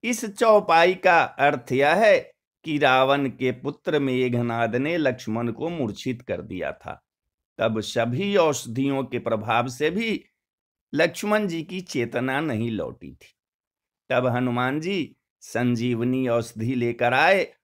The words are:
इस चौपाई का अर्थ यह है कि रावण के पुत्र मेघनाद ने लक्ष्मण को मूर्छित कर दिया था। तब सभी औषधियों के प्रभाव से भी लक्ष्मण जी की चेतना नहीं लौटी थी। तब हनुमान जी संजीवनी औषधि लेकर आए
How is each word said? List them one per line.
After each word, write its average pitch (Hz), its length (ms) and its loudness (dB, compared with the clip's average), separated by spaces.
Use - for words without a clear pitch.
इस 233 220 -4
चौपाई 190 680 4
का 175 280 4
अर्थ 143 480 0
यह 139 220 4
है 202 380 4
कि 156 140 -4
रावण 135 520 4
के 127 220 -2
पुत्र 143 480 -4
मेघनाद 120 760 -2
ने 151 220 -2
लक्ष्मण 120 540 -2
को 147 180 -6
मूर्छित 127 520 -6
कर 90 200 -6
दिया 82 300 -8
था। - 320 -14
तब 110 220 -2
सभी 123 560 -2
औषधियों 135 680 0
के 120 160 -6
प्रभाव 113 480 -2
से 147 220 -4
भी 214 360 -4
लक्ष्मण 208 540 0
जी 165 160 -6
की 185 180 -10
चेतना 127 580 -4
नहीं 117 320 -4
लौटी 76 400 -8
थी। - 240 -20
तब 127 180 2
हनुमान 123 520 0
जी 175 360 -4
संजीवनी 123 840 -2
औषधि 117 480 -2
लेकर 120 380 0
आए 170 400 2